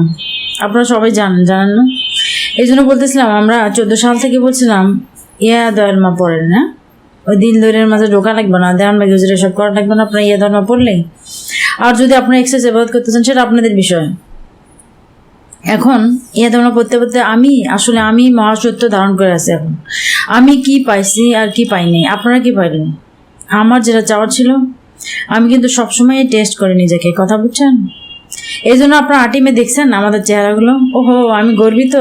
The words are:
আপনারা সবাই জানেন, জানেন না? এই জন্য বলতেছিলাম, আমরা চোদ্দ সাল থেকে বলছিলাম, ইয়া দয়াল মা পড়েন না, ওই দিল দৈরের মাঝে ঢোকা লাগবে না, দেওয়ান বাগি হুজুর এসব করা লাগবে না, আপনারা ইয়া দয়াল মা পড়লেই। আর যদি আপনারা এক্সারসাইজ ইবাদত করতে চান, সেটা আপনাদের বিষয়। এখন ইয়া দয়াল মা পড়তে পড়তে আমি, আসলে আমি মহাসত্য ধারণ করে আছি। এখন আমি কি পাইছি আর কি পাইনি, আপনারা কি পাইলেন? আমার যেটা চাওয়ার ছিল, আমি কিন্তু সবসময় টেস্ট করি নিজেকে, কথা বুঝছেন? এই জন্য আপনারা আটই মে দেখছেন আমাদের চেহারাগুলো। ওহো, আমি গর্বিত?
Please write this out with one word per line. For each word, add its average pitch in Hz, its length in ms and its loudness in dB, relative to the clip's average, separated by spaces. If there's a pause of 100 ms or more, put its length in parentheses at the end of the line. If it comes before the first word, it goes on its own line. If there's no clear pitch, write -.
(600)
আপনারা 208 240 -2
সবাই 226 280 0
জানেন, 196 340 0
জানেন 196 300 0
না? 240 80 2 (760)
এই 240 100 2
জন্য 269 140 4
বলতেছিলাম, 269 480 0
আমরা 214 400 0
চোদ্দ 208 240 -2
সাল 240 240 0
থেকে 254 220 0
বলছিলাম, 226 680 0 (340)
ইয়া 226 320 0
দয়াল 202 280 0
মা 180 200 0
পড়েন 165 260 -2
না, 214 280 0 (540)
ওই 202 100 0
দিল 220 240 2
দৈরের 220 260 2
মাঝে 214 200 2
ঢোকা 202 260 0
লাগবে 196 260 0
না, 180 140 2
দেওয়ান 202 260 2
বাগি 202 120 2
হুজুর 190 200 2
এসব 185 200 0
করা 202 220 -2
লাগবে 208 220 0
না, 220 80 2
আপনারা 208 200 -2
ইয়া 202 140 2
দয়াল 202 160 0
মা 202 80 0
পড়লেই। 220 420 0 (760)
আর 240 140 2
যদি 262 220 2
আপনারা 254 240 2
এক্সারসাইজ 247 340 0
ইবাদত 233 180 0
করতে 240 200 -2
চান, 233 120 2
সেটা 254 180 0
আপনাদের 226 340 0
বিষয়। 180 340 -2 (1500)
এখন 240 540 2 (180)
ইয়া 226 140 0
দয়াল 240 160 2
মা 240 60 2
পড়তে 233 280 0
পড়তে 240 200 -2
আমি, 233 480 2
আসলে 226 320 0
আমি 226 300 2
মহাসত্য 220 600 0
ধারণ 196 280 0
করে 190 140 2
আছি। 170 200 -2
এখন 156 240 -4 (520)
আমি 262 340 4
কি 269 220 0
পাইছি 220 520 0
আর 220 120 0
কি 233 180 -2
পাইনি, 175 420 0
আপনারা 214 320 0
কি 247 120 0
পাইলেন? 156 400 -2 (580)
আমার 226 320 2
যেটা 226 200 0
চাওয়ার 220 260 -2
ছিল, 254 280 0 (720)
আমি 233 220 2
কিন্তু 247 180 0
সবসময় 247 600 0
টেস্ট 214 320 -2
করি 190 160 0
নিজেকে, 175 420 0
কথা 196 200 0
বুঝছেন? 233 500 0 (760)
এই 247 140 2
জন্য 285 180 4
আপনারা 285 260 2
আটই 240 200 0
মে 269 100 2
দেখছেন 240 420 0
আমাদের 202 300 0
চেহারাগুলো। 208 480 0 (220)
ওহো, 247 340 2
আমি 220 280 0
গর্বিত? 226 460 2